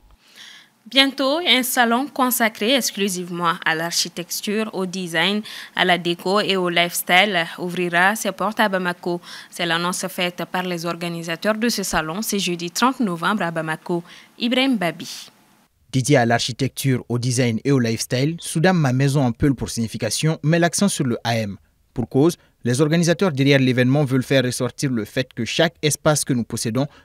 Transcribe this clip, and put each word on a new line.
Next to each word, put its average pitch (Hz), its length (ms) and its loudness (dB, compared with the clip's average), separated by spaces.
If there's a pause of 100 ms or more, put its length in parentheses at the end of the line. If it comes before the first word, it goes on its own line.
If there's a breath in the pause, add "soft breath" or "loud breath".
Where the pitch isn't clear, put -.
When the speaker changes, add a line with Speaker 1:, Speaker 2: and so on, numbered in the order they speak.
(880 loud breath)
Speaker 1:
Bientôt, 269 600 2
un 247 160 4
salon 247 440 2
consacré 247 680 0
exclusivement 180 760 -2 (140)
à 160 80 2
l'architecture, 175 960 -4
au 185 140 -4
design, 180 560 -2 (340 loud breath)
à 180 80 2
la 180 140 4
déco 175 420 0
et 190 160 0
au 180 140 0
lifestyle 175 760 2 (120)
ouvrira 180 580 2
ses 208 160 -4
portes 190 260 -4
à 214 120 2
Bamako. 180 500 -2 (300 loud breath)
C'est 175 160 -6
l'annonce 175 420 -2
faite 175 420 -4
par 185 120 -2
les 175 240 -4
organisateurs 170 680 -4
de 226 120 0
ce 214 140 -2
salon 170 400 -4
ce 208 160 -4
jeudi 175 320 -4
trente 262 300 0
novembre 185 420 -2
à 170 80 -2
Bamako. 160 520 -4 (360 loud breath)
Ibrahim 254 400 0
Babi. 165 500 -6 (640)
Speaker 2:
Dédié 131 240 4
à 120 80 4
l'architecture, 120 840 -2
au 120 80 0
design 120 460 0
et 139 80 2
au 135 80 4
lifestyle, 123 600 -2
Soudam 180 380 2
Ma 131 160 2
Maison 135 320 2
en 120 60 0
Peul 143 220 2
pour 110 140 -6
signification 117 760 -2
met 160 160 2
l'accent 170 300 2
sur - 160 0
le 117 180 0
A 117 140 0
M. 104 220 -4 (340)
Pour 117 160 -4
cause, 151 300 4 (260 soft breath)
les 120 160 0
organisateurs 170 520 2
derrière 139 260 4
l'événement 127 480 4
veulent 127 160 2
faire 135 220 2
ressortir 123 460 -4
le 113 140 -2
fait - 300 -6
que 117 100 -4
chaque 165 380 0
espace 151 420 2
que - 80 -2
nous 120 120 0
possédons 120 420 -2 (180 soft breath)